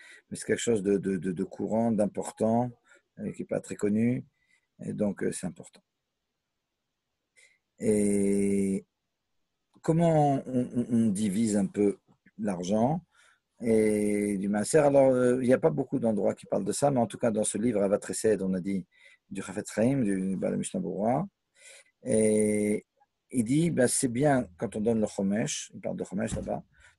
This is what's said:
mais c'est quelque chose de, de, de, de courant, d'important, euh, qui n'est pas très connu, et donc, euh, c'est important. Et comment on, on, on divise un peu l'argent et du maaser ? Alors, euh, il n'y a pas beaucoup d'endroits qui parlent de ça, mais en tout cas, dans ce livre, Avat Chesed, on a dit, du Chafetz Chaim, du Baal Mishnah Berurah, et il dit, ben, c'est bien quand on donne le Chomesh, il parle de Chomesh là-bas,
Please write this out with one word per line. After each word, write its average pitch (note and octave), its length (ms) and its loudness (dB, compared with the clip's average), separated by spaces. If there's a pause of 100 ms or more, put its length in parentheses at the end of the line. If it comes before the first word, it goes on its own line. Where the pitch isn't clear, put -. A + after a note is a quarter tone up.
(300)
mais - 60 -10
c'est - 100 -12
quelque G#2+ 140 -2
chose A2 240 0
de, G2+ 140 2
de, F#2+ 180 -4
de, F2+ 160 -4
de F2+ 120 -4
courant, A2 460 -4
d'important, A2 800 -2 (480)
euh, G#2 140 -8
qui - 100 -10
n'est - 60 -14
pas - 100 -2
très - 160 -12
connu, A2+ 500 0 (600)
et G#2 80 -8
donc, G2+ 320 -4
euh, G2 80 -2
c'est F2+ 160 -8
important. - 340 -18 (2000)
Et G2+ 1080 2 (960)
comment D#3+ 640 4
on, B2+ 280 -2
on, A#2+ 160 0
on A2+ 180 4
divise G#2 500 0
un F#2+ 80 2
peu G2 320 0 (400)
l'argent A2 680 0 (560)
et G#2 800 2
du G2 100 -2
maaser ? G#2 300 2
Alors, C#3 320 6
euh, B2 320 2
il A#2+ 60 0
n'y B2 40 6
a B2+ 60 4
pas D#3+ 100 2
beaucoup C#3+ 300 -2
d'endroits G#2+ 360 0
qui - 120 -20
parlent G2+ 180 -2
de G2+ 80 -2
ça, C#3+ 180 0
mais C3 100 2
en A#2 60 2
tout - 120 -10
cas, A#2+ 120 0
dans G#2+ 140 0
ce G#2 140 -4
livre, G#2+ 240 0
Avat G2+ 180 2
Chesed, G2+ 400 0
on F#2+ 140 -2
a F#2 60 -2
dit, F#2 260 -4 (420)
du G2 140 -10
Chafetz F#2 320 -10
Chaim, C3 280 2
du F#2+ 340 -2
Baal G2 200 -2
Mishnah G2 240 -6
Berurah, G#2 460 -2 (760)
et G#2+ 840 0 (440)
il B2 140 0
dit, D#3 260 2
ben, B2 180 4
c'est - 200 0
bien B2+ 480 2
quand A2 200 -6
on A2 40 -4
donne A2+ 200 2
le G#2+ 60 0
Chomesh, G#2 680 -2
il F#2+ 60 -18
parle F#2+ 160 -6
de F#2+ 80 -6
Chomesh G#2 300 -6
là-bas, G2+ 280 -6 (360)